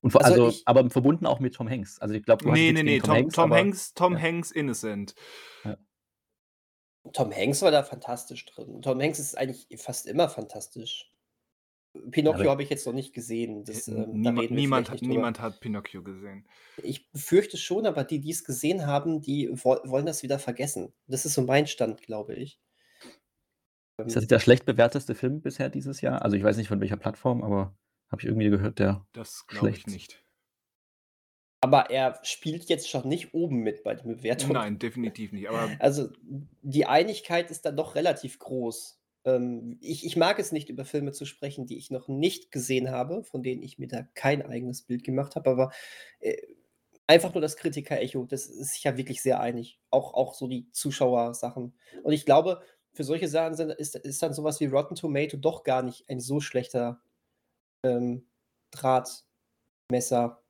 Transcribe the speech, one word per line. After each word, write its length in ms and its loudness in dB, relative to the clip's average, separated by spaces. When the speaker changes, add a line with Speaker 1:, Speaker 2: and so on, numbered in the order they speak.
Speaker 1:
Und 100 4
vor-, 120 10
Speaker 2:
Also 200 10
Speaker 1:
also, 120 4
Speaker 2:
ich 120 -4
Speaker 1:
aber 240 8
verbunden 340 4
auch 140 2
mit 160 -2
Tom 120 -6
Hanks. 320 -8
Also 140 -4
ich 80 -4
glaub, 220 6
du 80 4
hast 40 6
Speaker 3:
Nee, 120 8
Speaker 1:
jetzt 80 6
Speaker 3:
nee, 80 2
Speaker 1:
nichts 240 4
Speaker 3:
nee, 80 6
Speaker 1:
gegen 160 4
Tom 180 4
Speaker 3:
Tom, 40 6
Speaker 1:
Hanks, 0 -
Speaker 3:
Tom 0 -
Speaker 1:
aber 60 8
Speaker 3:
Hanks, 360 0
Tom 180 4
Speaker 1:
ja. 80 0
Speaker 3:
Hanks 300 -2
innocent. 640 -4
Speaker 1:
Ja. 140 -8
Speaker 2:
Tom 200 0
Hanks 300 0
war 80 8
da 100 6
fantastisch 640 -10
drin. 380 -16
Tom 180 0
Hanks 160 0
ist 180 -8
eigentlich 320 -6
fast 240 -10
immer 240 2
fantastisch. 840 -12
Pinocchio 280 2
Speaker 1:
Ja, 80 4
aber 40 6
Speaker 2:
hab 80 0
ich 100 -6
jetzt 160 -4
noch 80 -4
nicht 200 -8
gesehen. 500 -6
Das, 240 -10
Speaker 3:
Äh, 60 -8
Speaker 2:
ähm, 300 -4
da 80 2
Speaker 3:
niemand, 100 0
Speaker 2:
reden 80 -2
wir 120 -2
Speaker 3:
niemand 260 2
Speaker 2:
vielleicht 20 -12
Speaker 3:
hat, 40 -8
Speaker 2:
nicht 80 -8
drüber. 120 -2
Speaker 3:
niemand 260 0
hat 220 -8
Pinocchio 420 -10
gesehen. 440 -16
Speaker 2:
Ich 280 -10
befürchte 460 2
schon, 300 -2
aber 160 0
die, 160 -4
die's 240 -8
gesehen 420 -2
haben, 360 0
die 300 -2
wo-, 340 2
wollen 200 0
das 160 -4
wieder 160 -2
vergessen. 560 -6
Das 180 -4
ist 100 -2
so 60 2
mein 260 4
Stand, 360 -4
glaube 320 -8
ich. 240 -12
Speaker 1:
Ist 120 0
das 100 0
der 120 8
schlecht 260 8
bewerteste 500 2
Film 260 -2
bisher 280 -4
dieses 320 -8
Jahr? 200 0
Also 140 2
ich 80 2
weiß 140 6
nicht, 100 -4
von 140 0
welcher 160 -2
Plattform, 460 -2
aber 320 -2
hab 80 -8
ich 60 -10
irgendwie 240 2
gehört, 300 2
der 340 2
Speaker 3:
Das 340 -16
glaub 200 -4
ich 100 0
Speaker 1:
schlecht. 100 -16
Speaker 3:
nicht. 380 -14
Speaker 2:
Aber 280 6
er 340 0
spielt 420 -6
jetzt 240 0
schon 180 -4
nicht 260 -4
oben 300 0
mit 200 -4
bei 120 -4
den 220 -10
Bewertungen. 360 -2
Speaker 3:
Nein, 260 -2
definitiv 520 -6
nicht, 180 -10
aber 300 -2
Speaker 2:
Also, 300 2
die 640 -4
Einigkeit 640 2
ist 160 -12
dann 100 -2
doch 200 -4
relativ 420 -2
groß. 640 -8
Ähm, 560 -2
ich, 240 -8
ich 120 -6
mag 200 4
es 140 -6
nicht, 180 -6
über 160 -10
Filme 280 -6
zu 120 -12
sprechen, 400 -10
die 140 -12
ich 100 -20
noch 180 -8
nicht 440 -2
gesehen 400 -2
habe, 320 -4
von 180 -10
denen 220 -6
ich 160 -18
mir 80 -10
da 160 -10
kein 320 0
eigenes 380 -8
Bild 200 -6
gemacht 320 -4
habe, 140 0
aber, 220 2
äh, 180 -2
einfach 260 8
nur 80 -2
das 160 -4
Kritiker-Echo, 680 -4
das 200 -8
ist 280 -10
sich 100 -10
ja 140 0
wirklich 260 -8
sehr 160 2
einig. 400 -6
Auch, 240 0
auch 220 0
so 120 -8
die 240 -8
Zuschauersachen. 1040 -2
Und 100 2
ich 120 -2
glaube, 360 4
für 100 -8
solche 240 -2
Sachen 280 -2
sind, 160 -4
ist, 240 -8
ist 260 -8
dann 140 -2
sowas 240 -4
wie 80 0
Rotten 260 0
Tomato 440 -2
doch 260 -2
gar 180 2
nicht 260 -8
ein 120 -8
so 200 -4
schlechter, 600 -4
ähm, 440 0
Drahtmesser. 1800 -2